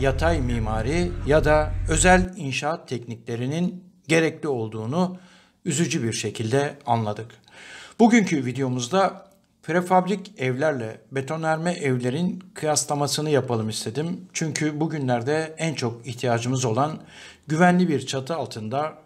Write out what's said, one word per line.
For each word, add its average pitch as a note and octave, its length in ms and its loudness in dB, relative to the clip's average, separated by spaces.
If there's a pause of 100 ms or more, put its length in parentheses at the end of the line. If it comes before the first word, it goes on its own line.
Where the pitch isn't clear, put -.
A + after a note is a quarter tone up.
yatay D3 400 2
mimari A#2+ 720 0 (140)
ya D3 180 6
da D3+ 280 4 (160)
özel F#3 480 6
inşaat C#3+ 520 -4
tekniklerinin A#2+ 960 -4 (240)
gerekli D#3+ 400 2
olduğunu B2 680 -2 (480)
üzücü E3 380 -2
bir A2+ 100 -2
şekilde B2+ 600 -2 (120)
anladık. A2 400 -2 (720)
Bugünkü G3+ 460 6
videomuzda B2+ 840 -2 (400)
prefabrik F3+ 720 2
evlerle B2+ 640 -2 (120)
betonarme D#3+ 600 -2
evlerin B2+ 720 -2 (100)
kıyaslamasını D3+ 760 0
yapalım A#2+ 380 2
istedim. C#3 520 -6 (120)
Çünkü D3+ 480 -2
bugünlerde D3+ 800 -2
en D#3+ 160 -2
çok A#2+ 320 -6
ihtiyacımız B2 580 -2
olan C3 340 0 (480)
güvenli F3+ 420 4
bir C3+ 180 -2
çatı C3+ 300 -6
altında B2 580 -6 (120)